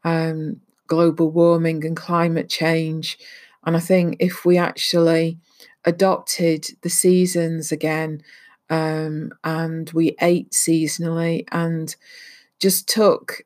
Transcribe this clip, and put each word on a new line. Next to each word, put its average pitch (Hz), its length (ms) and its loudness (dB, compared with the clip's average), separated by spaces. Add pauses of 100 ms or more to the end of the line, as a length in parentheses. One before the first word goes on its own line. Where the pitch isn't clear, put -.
um, 160 560 -4 (280)
global 165 420 2
warming 165 560 2
and 160 100 -4
climate 170 540 -2
change. 160 720 -2 (440)
And 165 140 0
I - 20 2
think 175 400 2
if 180 240 -2
we 180 140 4
actually 165 800 0 (480)
adopted 170 840 0 (140)
the 170 80 -6
seasons 175 840 2
again, 156 520 -4 (480)
um, 156 640 -4 (100)
and 160 480 -4
we 165 280 0
ate 175 320 2
seasonally 165 1000 -2
and 165 440 -4 (640)
just 185 300 0
took - 560 0